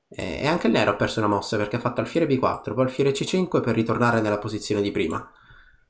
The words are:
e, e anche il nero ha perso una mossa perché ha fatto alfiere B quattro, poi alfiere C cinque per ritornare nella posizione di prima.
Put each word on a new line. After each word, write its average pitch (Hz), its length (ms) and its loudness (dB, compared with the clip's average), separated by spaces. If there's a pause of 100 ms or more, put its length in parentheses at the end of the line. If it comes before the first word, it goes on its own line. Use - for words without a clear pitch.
e, - 340 -6
e 135 40 0
anche 175 200 0
il 226 60 4
nero 107 180 2
ha 101 60 2
perso 110 240 0
una 107 80 2
mossa 104 280 0
perché 104 200 0
ha 117 40 -2
fatto 120 200 -2
alfiere 165 260 0
B 131 120 2
quattro, - 360 -2
poi 127 100 2
alfiere 135 280 2
C 135 120 -2
cinque 175 360 0
per 117 140 0
ritornare 113 460 2
nella 104 180 0
posizione 104 440 -2
di 101 80 0
prima. - 400 -2 (600)